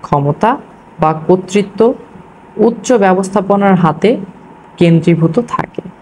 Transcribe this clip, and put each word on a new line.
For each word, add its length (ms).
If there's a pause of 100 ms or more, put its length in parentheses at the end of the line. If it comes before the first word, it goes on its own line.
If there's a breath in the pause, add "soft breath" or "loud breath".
ক্ষমতা 480 (500)
বা 100 (160)
কর্তৃত্ব 540 (760)
উচ্চ 360
ব্যবস্থাপনার 840
হাতে 340 (640)
কেন্দ্রীভূত 600 (120)
থাকে। 340 (200)